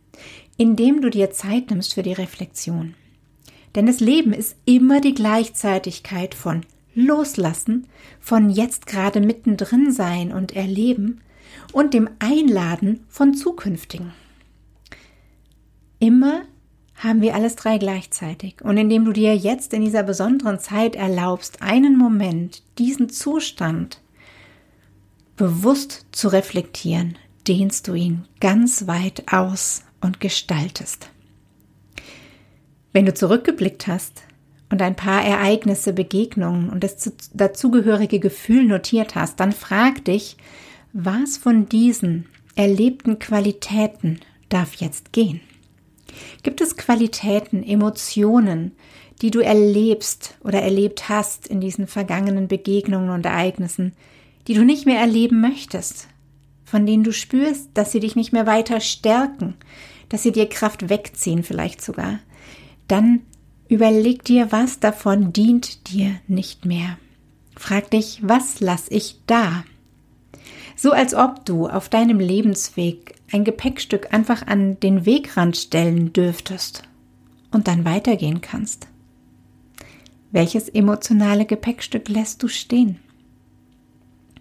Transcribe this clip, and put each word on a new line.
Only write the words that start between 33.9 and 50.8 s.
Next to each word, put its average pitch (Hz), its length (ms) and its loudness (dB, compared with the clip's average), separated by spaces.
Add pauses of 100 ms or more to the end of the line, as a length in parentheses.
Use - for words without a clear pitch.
und 196 120 0
ein 185 140 0
paar 196 280 0
Ereignisse, 202 680 0
Begegnungen 180 800 -2
und 185 140 -4
das 196 140 -6
zu-, - 140 -8 (220)
dazugehörige 214 880 2
Gefühl 226 460 2
notiert 220 500 0
hast, 165 240 -6
dann 190 120 2
frag 233 540 0
dich, 196 320 -2 (560)
was 214 440 -4
von 226 300 2
diesen 220 600 2 (280)
erlebten 214 640 2
Qualitäten 208 1040 -2 (300)
darf 180 260 -2
jetzt - 360 -10
gehen? 175 300 0 (1000)
Gibt - 180 -6
es 320 160 -4
Qualitäten, 214 880 -2
Emotionen, 208 1080 0 (480)
die 226 100 0
du 233 80 0
erlebst 214 1040 2
oder 202 180 0
erlebt 196 480 -2